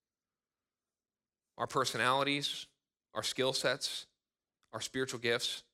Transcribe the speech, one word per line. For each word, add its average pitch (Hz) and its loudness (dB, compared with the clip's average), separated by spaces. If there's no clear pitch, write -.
Our 113 -2
personalities, 139 2
our 110 -2
skill 131 2
sets, - -2
our 113 -6
spiritual 131 -4
gifts. 117 0